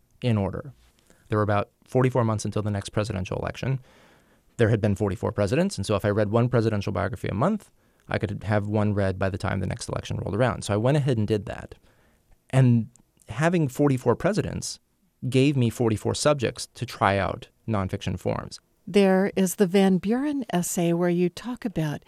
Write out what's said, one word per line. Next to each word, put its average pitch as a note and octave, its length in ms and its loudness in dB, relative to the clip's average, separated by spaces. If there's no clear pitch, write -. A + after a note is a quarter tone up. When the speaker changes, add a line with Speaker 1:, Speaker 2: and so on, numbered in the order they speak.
Speaker 1:
in A#2+ 160 2
order. G#2 380 -2
There G#2+ 100 0
were G#2+ 60 4
about G2+ 260 0
forty-four B2+ 380 2
months A2 200 0
until G#2+ 200 -4
the G#2 80 -2
next G2+ 180 -4
presidential G#2 480 -4
election. - 440 -4
There A2 120 4
had G#2+ 120 2
been G2+ 140 2
forty-four G2+ 360 -2
presidents, C3 460 0
and G2 80 -4
so G#2+ 100 0
if G2 100 0
I G#2 40 2
read G#2 220 2
one A#2 180 2
presidential G#2+ 420 0
biography F#2+ 360 -4
a - 80 -4
month, F#3+ 340 -2
I - 60 -2
could G#2 280 -4
have G#2 220 0
one G#2 280 0
read F#2+ 240 0
by G2 100 0
the F#2+ 80 -6
time G2 220 -4
the F#2+ 80 -4
next - 200 -6
election - 300 -6
rolled - 160 -6
around. A2+ 300 0
So G#2+ 100 -2
I G2+ 40 2
went B2+ 200 2
ahead C3 220 0
and G#2 80 0
did G#2+ 180 0
that. - 300 -12
And A#2+ 380 4
having D#3 400 2
forty-four B2+ 480 2
presidents F#2+ 640 -4
gave C3+ 260 4
me A#2+ 140 4
forty-four A2 460 0
subjects C#3+ 580 0
to - 140 -10
try G2 300 0
out - 320 -4
nonfiction G2 500 -2
forms. - 420 -6
Speaker 2:
There F#3+ 480 4
is F#3+ 200 0
the G3+ 120 2
Van F#3+ 320 4
Buren C4 520 -2
essay F3 420 0
where F3 180 2
you F3 180 2
talk A#3 340 -10
about D#3 440 -4